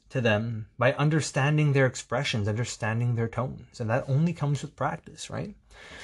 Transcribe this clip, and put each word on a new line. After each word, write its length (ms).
to 120
them, 460
by 160
understanding 800
their 120
expressions, 640
understanding 680
their 120
tones. 520
And 100
that 180
only 260
comes 280
with 140
practice, 540
right? 260